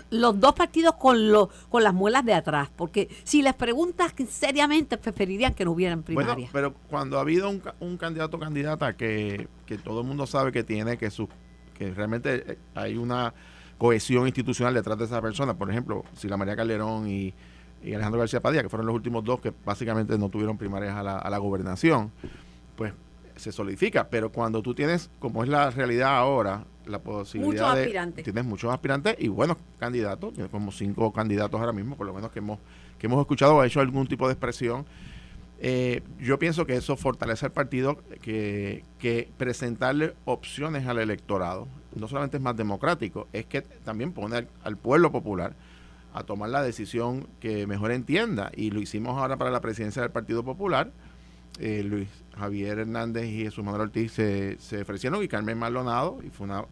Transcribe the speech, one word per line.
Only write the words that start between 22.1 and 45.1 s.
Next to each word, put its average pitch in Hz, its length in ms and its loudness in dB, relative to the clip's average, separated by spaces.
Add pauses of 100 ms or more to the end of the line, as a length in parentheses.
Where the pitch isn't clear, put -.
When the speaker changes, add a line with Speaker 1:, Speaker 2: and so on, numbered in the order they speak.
Speaker 2:
pues 107 160 -4 (420)
se - 160 -10
solidifica, 104 580 0
pero 110 220 0
cuando 113 300 0
tú 120 120 -2
tienes, 165 360 0 (100)
como 110 240 -2
es 127 60 0
la 143 220 4
realidad 127 440 2
ahora, 120 480 2 (220)
la 104 140 -6
posibilidad 107 640 -2
Speaker 1:
Muchos 254 120 4
Speaker 2:
de 131 60 4
Speaker 1:
aspirantes. 175 420 -2
Speaker 2:
tienes 113 220 -2
muchos 117 280 -2
aspirantes 143 460 0
y 139 80 0
buenos 127 300 0 (200)
candidatos, 120 560 -4
tienes 113 160 -8
como 104 220 -6
cinco 104 400 0
candidatos 104 480 0
ahora 117 140 0
mismo, 110 240 -6
por 101 100 -6
lo 92 60 -8
menos 101 180 -10
que - 80 -10
hemos, 104 200 -6 (380)
que - 100 -2
hemos 123 120 6
escuchado, 143 400 8
ha 131 80 8
hecho 139 140 2
algún 135 260 2
tipo 127 200 0
de 131 80 2
expresión. 123 500 -4 (760)
Eh, 127 420 0 (180)
yo 120 180 2
pienso 160 280 0
que 127 100 0
eso 127 220 0
fortalece 117 480 -2
al 127 60 -4
partido, 131 460 0 (240)
que, 104 600 -4 (160)
que 117 380 0
presentarle 127 760 0 (120)
opciones 139 600 -4
al 120 120 0
electorado, 101 680 -2 (280)
no 107 120 -6
solamente 139 300 -4
es 135 60 -2
más 123 140 0
democrático, 107 760 -2
es 110 140 -6
que 147 160 -4
también 117 500 -8
pone 107 260 -6
al, 120 100 -4 (160)
al 104 140 -6
pueblo 151 340 6